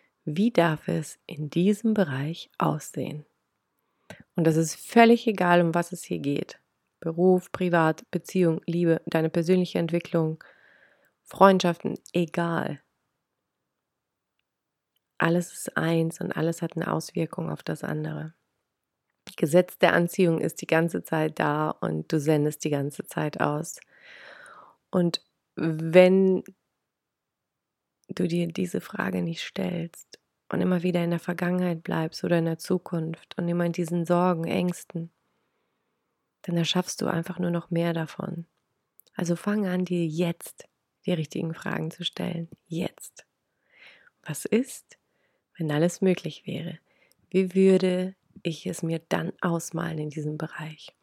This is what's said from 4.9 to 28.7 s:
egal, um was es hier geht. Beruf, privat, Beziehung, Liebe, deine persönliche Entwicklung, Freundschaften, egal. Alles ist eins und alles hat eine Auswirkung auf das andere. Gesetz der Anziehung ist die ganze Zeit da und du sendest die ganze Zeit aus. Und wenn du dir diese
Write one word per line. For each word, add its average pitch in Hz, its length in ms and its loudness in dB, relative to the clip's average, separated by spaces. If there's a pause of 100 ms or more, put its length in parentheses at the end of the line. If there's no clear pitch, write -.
egal, 180 340 4
um 165 140 2
was 170 160 0
es 175 120 -12
hier 175 140 -6
geht. 143 420 -4 (420)
Beruf, 180 500 2
privat, 170 580 2
Beziehung, 170 560 0
Liebe, 165 400 2
deine 160 240 0
persönliche 180 480 2
Entwicklung, 165 640 -2 (800)
Freundschaften, 185 760 4 (140)
egal. 170 680 -2 (2500)
Alles 170 340 0
ist - 240 -8
eins 165 420 0
und 175 120 -6
alles 165 320 -4
hat 165 120 -6
eine 165 160 -4
Auswirkung 160 600 -6
auf 156 100 -10
das 160 220 -8
andere. 156 500 -6 (1040)
Gesetz 170 400 2
der 175 160 4
Anziehung 170 460 2
ist - 220 -4
die - 60 -12
ganze 165 360 0
Zeit 156 360 -4
da 156 300 0
und 160 420 -4
du 160 80 2
sendest 151 440 0
die 156 60 -2
ganze 143 360 -4
Zeit 151 340 -4
aus. 147 400 -2 (1120)
Und 175 300 0 (340)
wenn 180 880 6 (1700)
du 180 180 -2
dir 170 200 0
diese 175 340 -4